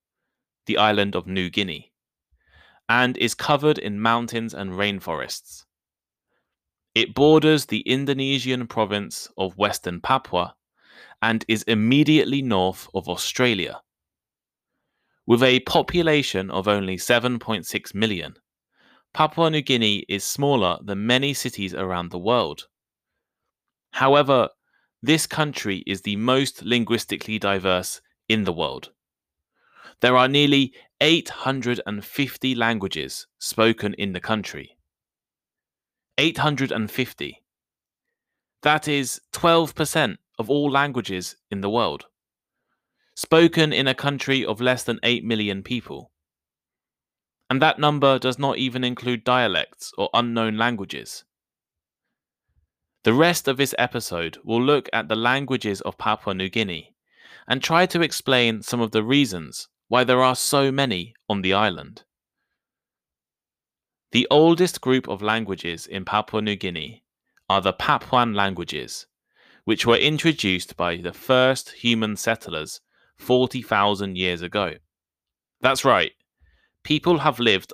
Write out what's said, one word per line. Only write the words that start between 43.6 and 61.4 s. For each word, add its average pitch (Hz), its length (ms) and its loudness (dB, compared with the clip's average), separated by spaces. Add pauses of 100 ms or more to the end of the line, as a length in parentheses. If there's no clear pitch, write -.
in 135 160 0
a 131 60 2
country 135 500 -2
of 107 160 -4
less 127 240 2
than 117 180 -4
eight 120 220 0
million 104 380 -2
people. 107 480 -10 (1400)
And 131 140 0
that 156 160 4
number 139 400 4
does 127 200 -2
not 139 200 0
even 127 260 -4
include 123 400 -4
dialects 117 720 0
or 101 160 -2
unknown 117 460 0
languages. 98 640 -6 (1800)
The 113 120 4
rest 160 340 2
of 131 80 0
this 135 220 0
episode 87 640 -4
will 117 180 0
look 139 300 0
at 113 160 -2
the 110 80 -2
languages 120 640 -2
of - 160 -8
Papua 107 380 -2
New 92 160 -4
Guinea 95 440 -6 (540)
and 127 140 -2
try 170 240 4
to 170 160 0
explain 123 580 0
some 120 220 -2
of 110 80 0
the 113 120 2
reasons 107 640 0 (200)
why 123 160 4
there 127 180 4
are 127 140 4
so 139 340 2
many 117 440 -2 (160)
on 101 100 -2